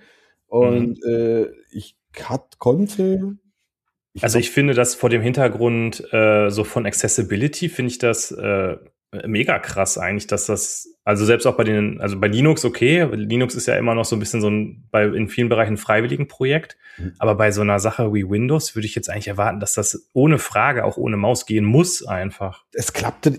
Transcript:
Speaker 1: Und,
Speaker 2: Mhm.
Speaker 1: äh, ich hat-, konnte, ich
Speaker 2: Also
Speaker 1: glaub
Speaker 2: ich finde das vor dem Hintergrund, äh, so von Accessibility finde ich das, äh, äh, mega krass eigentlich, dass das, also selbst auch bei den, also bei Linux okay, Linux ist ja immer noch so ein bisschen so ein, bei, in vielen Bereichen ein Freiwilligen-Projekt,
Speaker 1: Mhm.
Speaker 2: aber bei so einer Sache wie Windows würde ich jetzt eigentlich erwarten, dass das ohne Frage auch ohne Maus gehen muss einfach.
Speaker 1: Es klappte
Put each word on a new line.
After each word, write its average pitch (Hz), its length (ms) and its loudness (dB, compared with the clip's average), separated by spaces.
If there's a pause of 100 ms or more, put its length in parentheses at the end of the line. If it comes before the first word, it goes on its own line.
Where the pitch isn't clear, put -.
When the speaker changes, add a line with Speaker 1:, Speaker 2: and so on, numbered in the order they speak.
(460)
Speaker 1:
Und, 120 580 2
Speaker 2:
Mhm. 117 80 0
Speaker 1:
äh, 113 340 0 (240)
ich - 280 -16 (200)
hat-, - 400 -8
konnte, 190 800 0 (760)
ich - 80 -8
Speaker 2:
Also 113 160 2
Speaker 1:
glaub - 20 6
Speaker 2:
ich 120 120 -2
finde 143 200 2
das 120 220 2
vor 123 160 0
dem 117 100 2
Hintergrund, 117 840 0 (120)
äh, 107 340 4
so 104 160 -2
von 117 220 -4
Accessibility 110 840 -2
finde 127 220 -4
ich 117 80 -10
das, 113 340 0
äh, 98 460 -2 (340)
äh, - 160 -10
mega 104 300 0
krass - 400 -2
eigentlich, 98 280 -4
dass - 200 -2
das, - 420 -4 (160)
also 104 200 2
selbst 117 220 4
auch 123 100 2
bei 117 80 2
den, 104 360 0
also 101 180 -4
bei 104 100 2
Linux 143 360 4
okay, 135 480 2
Linux 113 420 -2
ist 123 120 -6
ja 120 100 2
immer 117 180 2
noch 113 100 0
so 117 120 -2
ein - 20 -2
bisschen 107 220 -2
so 104 100 2
ein, 107 400 -4
bei, 107 140 4
in 104 240 -2
vielen 120 200 -2
Bereichen 110 260 2
ein 101 40 -6
Freiwilligen-Projekt, 135 960 -2 (220)
Speaker 1:
Mhm. 87 200 -8
Speaker 2:
aber 107 160 2
bei 107 160 4
so 101 100 -2
einer 104 180 2
Sache 107 360 0
wie 98 140 -2
Windows 127 460 0
würde 107 120 -4
ich - 80 -8
jetzt - 160 -6
eigentlich 101 180 -8
erwarten, 104 320 -2
dass - 140 -4
das - 400 -4
ohne 143 240 4
Frage 120 460 0
auch 101 120 -2
ohne 113 220 -2
Maus 113 260 0
gehen 107 220 0
muss 147 400 4
einfach. 95 640 -8
Speaker 1:
Es - 220 -6
klappte - 440 -2